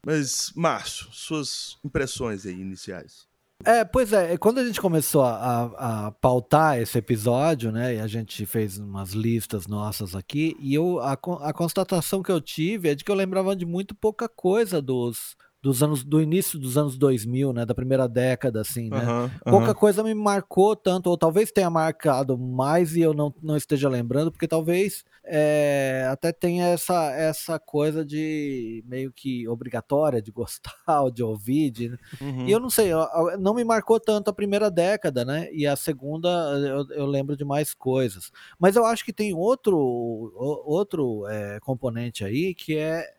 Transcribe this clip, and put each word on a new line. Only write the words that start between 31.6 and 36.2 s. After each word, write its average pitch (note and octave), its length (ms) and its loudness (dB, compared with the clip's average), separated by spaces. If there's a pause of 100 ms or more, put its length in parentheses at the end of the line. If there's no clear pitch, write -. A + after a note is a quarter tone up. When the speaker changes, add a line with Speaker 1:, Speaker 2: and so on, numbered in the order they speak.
Speaker 2:
de, A#2 180 -6 (320)
Speaker 1:
Uhum. B2+ 260 -4
Speaker 2:
e F#3+ 40 2
eu A3 80 4
não B3+ 100 -4
sei, A3+ 240 4
eu, D#3+ 60 2
eu, E3 400 0
não G3 140 2
me A#3+ 100 0
marcou A3+ 360 4
tanto G#3+ 300 0
a G3 40 -4
primeira G#3 380 0
década, E3+ 520 2
né? D3 300 -4
E D3 140 0
a C#3+ 80 2
segunda, D3+ 520 -4